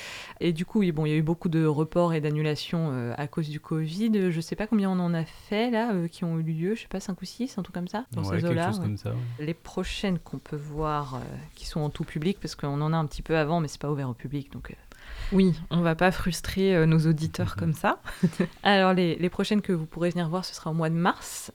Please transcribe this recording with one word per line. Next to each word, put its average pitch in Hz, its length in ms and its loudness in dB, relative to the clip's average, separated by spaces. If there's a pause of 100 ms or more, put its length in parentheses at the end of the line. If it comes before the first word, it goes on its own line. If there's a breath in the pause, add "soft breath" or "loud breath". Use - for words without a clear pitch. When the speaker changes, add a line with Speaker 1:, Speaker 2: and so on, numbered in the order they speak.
(420 loud breath)
Speaker 1:
Et 175 100 2
du 165 140 -4
coup, - 140 0
oui, 180 120 4
bon, 156 140 0
il 151 40 2
y 151 40 2
a 156 40 4
eu 160 60 4
beaucoup 165 240 0
de 160 180 4
reports 160 480 4
et 160 80 2
d'annulations, 151 680 0
euh, 120 260 -4
à 147 80 -4
cause 151 240 -4
du 151 120 -6
covid. 185 720 0
Je 160 100 0
sais - 160 -8
pas 208 100 -4
combien 196 240 2
on 185 80 2
en 175 140 2
a 160 100 0
fait, 220 480 -2
là, 226 220 0
euh, 170 140 0
qui - 180 -10
ont 165 120 0
eu 160 60 -2
lieu, 165 320 -2
je 226 60 -6
sais - 80 -18
pas, 190 100 -6
cinq 185 220 -6
ou 185 40 -10
six, - 320 -8
un 180 60 -4
truc - 100 -12
comme 175 140 -6
ça, 220 240 -6
dans - 100 -4
Speaker 2:
Ouais, - 140 -2
Speaker 1:
ces 165 60 2
Speaker 2:
quelque - 100 0
Speaker 1:
eaux-là, 175 160 2
Speaker 2:
chose 202 120 -2
Speaker 1:
ouais. 170 60 -2
Speaker 2:
comme 104 120 -2
ça, 110 140 -8
ouais. 123 340 -6
Speaker 1:
Les 165 80 -2
prochaines - 640 -4
qu'on - 180 -10
peut 151 200 -8
voir, 147 580 -4
euh, 123 40 -6 (360)
qui - 100 -14
sont - 140 -4
en 151 100 0
tout 156 140 -6
public, 170 360 -2
parce - 140 -8
qu'on 143 280 -4
en 156 120 0
a 165 40 2
un 156 80 2
petit - 180 -6
peu 160 140 0
avant, 160 240 2
mais 147 80 -2
c'est - 120 -14
pas 143 80 -2
ouvert 139 200 -2
au 123 40 -4
public, 139 380 -8
donc, - 200 -12
euh. - 40 -16 (580 loud breath)
Speaker 3:
Oui, 190 200 6 (180)
on 175 100 4
va 165 140 4
pas 180 160 4
frustrer, 190 640 0
euh, 160 100 6
nos 160 220 6
auditeurs 160 480 0
Speaker 2:
Mhm. - 40 -4
Speaker 3:
comme 165 140 0
ça. 254 280 0 (300 loud breath)
<laughs> - 320 -2
Speaker 1:
Alors, 190 300 6
les, 175 220 4
les 175 140 0
prochaines 202 320 0
que 190 120 0
vous 156 120 0
pourrez 170 240 -2
venir 165 200 0
voir, 185 160 -2
ce - 80 -10
sera - 160 -8
au 160 40 0
mois 160 160 2
de 160 60 2
mars. - 600 -2